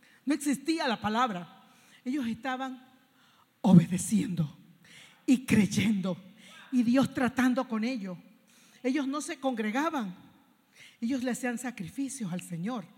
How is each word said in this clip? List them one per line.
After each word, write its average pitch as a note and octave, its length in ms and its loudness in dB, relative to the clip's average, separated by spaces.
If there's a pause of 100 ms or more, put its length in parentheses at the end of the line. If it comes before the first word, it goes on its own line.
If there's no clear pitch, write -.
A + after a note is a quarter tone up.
(240)
No C#4 100 2
existía D4+ 540 0
la A3 120 0
palabra. G#3+ 720 -2 (320)
Ellos B3+ 220 -2
estaban B3+ 580 -6 (760)
obedeciendo F3+ 1000 4 (640)
y B3+ 220 2
creyendo. G3 680 2 (560)
Y B3 100 2
Dios B3 320 4
tratando B3+ 540 0
con A3 160 -2
ellos. G3 340 -6 (640)
Ellos C4 240 0
no C#4 140 -4
se D#4+ 180 -8
congregaban. B3 760 -2 (840)
Ellos A#3+ 220 -2
le B3+ 80 -2
hacían A#3+ 280 -4
sacrificios A#3 720 -8
al F3+ 100 -6
Señor. F#3 420 -8 (140)